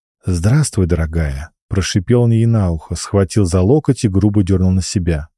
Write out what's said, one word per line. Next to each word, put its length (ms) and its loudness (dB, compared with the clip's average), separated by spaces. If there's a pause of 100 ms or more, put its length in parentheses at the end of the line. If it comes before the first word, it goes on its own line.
(260)
"Здравствуй, 600 0
дорогая", — 640 -2 (160)
прошипел 540 0
он 80 2
ей 160 2
на 240 2
ухо, 240 -6
схватил 500 0
за 160 0
локоть 440 0
и 40 2
грубо 360 2
дёрнул 260 2
на 120 0
себя. 540 -4